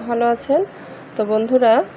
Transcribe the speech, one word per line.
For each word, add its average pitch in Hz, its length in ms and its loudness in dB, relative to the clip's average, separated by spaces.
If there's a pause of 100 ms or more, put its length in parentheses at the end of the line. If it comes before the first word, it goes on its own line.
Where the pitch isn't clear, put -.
ভালো 233 200 -2
আছেন। 269 380 0 (520)
তো 214 80 -2
বন্ধুরা, 226 600 2 (120)